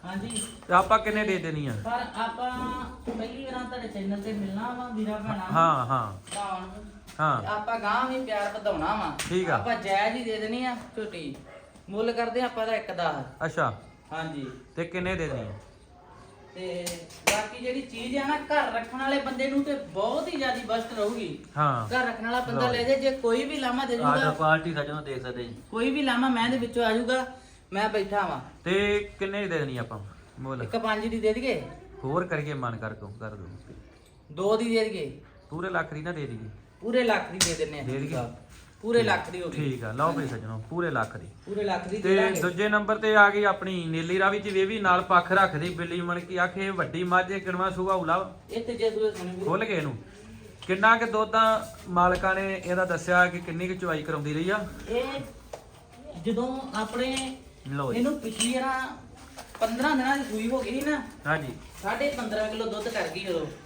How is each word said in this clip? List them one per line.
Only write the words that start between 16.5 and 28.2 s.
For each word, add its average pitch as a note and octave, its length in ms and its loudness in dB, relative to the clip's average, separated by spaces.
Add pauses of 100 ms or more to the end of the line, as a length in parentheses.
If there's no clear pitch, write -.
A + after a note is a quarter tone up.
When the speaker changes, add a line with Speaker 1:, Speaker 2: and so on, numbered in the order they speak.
Speaker 1:
ਤੇ F3+ 300 -6 (480)
ਬਾਕੀ G#3 260 -2
ਜਿਹੜੀ B3+ 240 -4
ਚੀਜ਼ A#3+ 340 -6
ਆ C4+ 100 0
ਨਾ, D4 100 0
ਘਰ C#4+ 360 0
ਰੱਖਣ A#3 260 -6
ਵਾਲੇ C4+ 220 0
ਬੰਦੇ C4+ 280 -2
ਨੂੰ C#4 160 2
ਤੇ C#4+ 100 -2
ਬਹੁਤ A3 540 -2
ਹੀ F4 80 -4
ਜ਼ਿਆਦੀ B3 300 -2
ਬਸਟ A3+ 260 -2
ਰਹੂਗੀ। G#3+ 520 -2 (120)
Speaker 2:
ਹਾਂ। C3 320 2
Speaker 1:
ਘਰ B3 180 2
ਰੱਖਣ A#3 180 -4
ਵਾਲਾ A#3+ 160 0
ਬੰਦਾ B3 260 0
Speaker 2:
ਲਓ B3 60 2
Speaker 1:
ਲੈ A#3+ 60 2
Speaker 2:
ਜੀ। A#3+ 60 2
Speaker 1:
ਜਾਏ, C4+ 160 4
ਜੇ C4+ 100 4
ਕੋਈ B3 340 2
ਵੀ C#4+ 140 -4
ਲਾਮਾ B3+ 260 0
ਦੇ B3 100 0
Speaker 2:
ਆਹ A#3 40 0
Speaker 1:
ਜੂਗਾ। D3 180 4
Speaker 2:
ਤਾਂ D3+ 160 4
ਕੁਆਲਿਟੀ D#3+ 420 4
ਸੱਜਣੋ D3 260 -2
ਦੇਖ C3+ 220 -6
ਸਕਦੇ B2 220 -6
ਜੀ। A#2 100 -10 (160)
Speaker 1:
ਕੋਈ A#3 200 2
ਵੀ C#4+ 120 0
ਲਾਮਾ B3+ 260 4
ਮੈਂ A#3+ 200 4
ਦੇ C4 100 2
ਵਿੱਚੋਂ A#3 260 0
ਆ A3 80 4
ਜੂਗਾ, B3+ 340 2 (460)
ਮੈਂ G3+ 160 2
ਬੈਠਾ G3+ 380 2